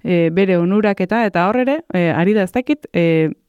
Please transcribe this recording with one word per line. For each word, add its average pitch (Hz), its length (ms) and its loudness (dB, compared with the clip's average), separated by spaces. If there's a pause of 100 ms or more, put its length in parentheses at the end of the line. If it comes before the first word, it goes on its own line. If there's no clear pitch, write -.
eh, 170 280 2
bere 185 260 2
onurak 196 440 0
eta, 214 240 0
eta 180 240 0
hor 226 80 -2
ere, 269 260 -2 (100)
eh, 175 220 0
ari 175 180 2
da 214 100 2
ez 185 80 -4
dakit, 277 420 -2
eh, 165 380 2 (180)